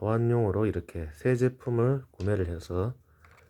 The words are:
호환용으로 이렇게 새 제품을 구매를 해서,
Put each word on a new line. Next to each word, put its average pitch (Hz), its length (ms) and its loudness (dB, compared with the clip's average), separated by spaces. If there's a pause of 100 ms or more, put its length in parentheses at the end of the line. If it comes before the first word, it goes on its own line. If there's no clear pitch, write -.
호환용으로 110 640 2
이렇게 87 480 -6
새 127 200 2
제품을 127 800 0
구매를 95 340 -2
해서, 90 480 -4 (560)